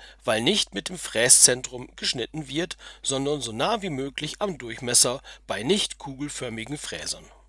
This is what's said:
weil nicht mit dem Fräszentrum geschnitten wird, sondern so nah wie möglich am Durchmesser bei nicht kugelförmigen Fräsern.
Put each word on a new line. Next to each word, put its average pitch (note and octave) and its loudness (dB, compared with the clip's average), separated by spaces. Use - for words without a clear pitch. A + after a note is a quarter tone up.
weil A2 2
nicht F#3 2
mit - -6
dem F3+ -8
Fräszentrum B2 4
geschnitten D3+ -4
wird, D3 -4
sondern C#3 0
so A#2 -6
nah F3 0
wie F#3+ -4
möglich C#3 -6
am G3 -4
Durchmesser B2 2
bei - -4
nicht F#3+ 0
kugelförmigen C3 -8
Fräsern. - -10